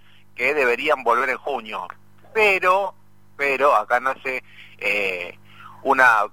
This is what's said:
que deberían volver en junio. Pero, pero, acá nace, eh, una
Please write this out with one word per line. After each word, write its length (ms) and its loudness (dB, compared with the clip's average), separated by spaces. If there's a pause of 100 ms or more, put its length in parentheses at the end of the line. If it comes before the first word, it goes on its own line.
(340)
que 200 -2
deberían 500 0
volver 260 2
en 80 -4
junio. 500 -8 (460)
Pero, 640 0 (400)
pero, 400 2
acá 240 0
nace, 460 -6 (320)
eh, 600 -6 (440)
una 520 4